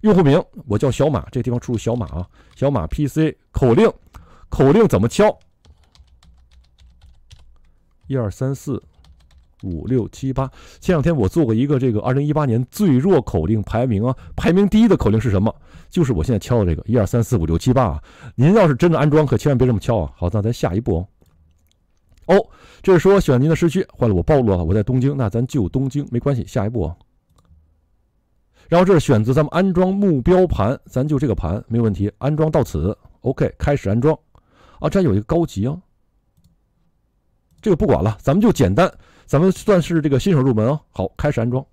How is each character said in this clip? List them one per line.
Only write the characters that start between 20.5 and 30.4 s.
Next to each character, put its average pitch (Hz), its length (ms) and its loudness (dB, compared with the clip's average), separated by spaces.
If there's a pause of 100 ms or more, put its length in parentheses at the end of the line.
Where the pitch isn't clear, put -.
下 120 220 -4
一 98 40 0
步 107 180 -2
哦。 90 100 -6 (1200)
哦， 190 200 2 (360)
这 190 100 4
是 175 60 6
说 196 200 4
选 127 220 2
您 151 80 2
的 165 60 2
时 170 140 0
区， 180 140 -2 (120)
坏 120 120 0
了， 107 60 2
我 87 80 2
暴 143 180 2
露 120 100 2
了， 90 140 0
我 80 80 -2
在 104 120 0
东 127 180 0
京， 139 160 0
那 127 100 -2
咱 113 200 -2
就 113 220 -2
东 135 200 -4
京， 139 220 -6
没 113 80 -2
关 139 160 -2
系， 117 100 -6
下 104 220 -4
一 - 20 -4
步 117 140 -4
啊。 80 120 -8 (1700)
然 165 120 2
后 180 60 4
这 196 80 4
是 165 60 6
选 110 240 2
择 120 100 0
咱 139 80 2
们 151 100 -2
安 185 220 0
装 185 180 0
目 196 300 0
标 180 240 4